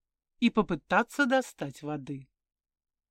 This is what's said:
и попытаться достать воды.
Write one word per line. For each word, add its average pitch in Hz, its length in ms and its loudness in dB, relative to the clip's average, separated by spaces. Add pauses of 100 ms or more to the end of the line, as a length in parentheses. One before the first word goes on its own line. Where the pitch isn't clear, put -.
(400)
и 240 100 4
попытаться 208 760 0
достать 254 560 -2
воды. 139 480 -8 (800)